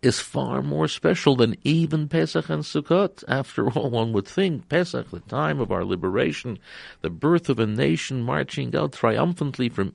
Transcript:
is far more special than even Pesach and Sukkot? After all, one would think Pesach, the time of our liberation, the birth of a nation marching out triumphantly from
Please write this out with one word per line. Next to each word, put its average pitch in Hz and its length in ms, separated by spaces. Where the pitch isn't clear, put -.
is 123 160
far 131 420
more 147 260
special - 480
than 117 280
even 156 440
Pesach 160 400
and 156 140
Sukkot? 165 680
After 127 440
all, 131 180
one 117 240
would 101 140
think 175 420
Pesach, 160 400
the 87 120
time 151 380
of 107 120
our 90 120
liberation, 98 760
the 82 80
birth 151 400
of 120 80
a 113 80
nation 131 560
marching 135 540
out 147 180
triumphantly 127 760
from 98 280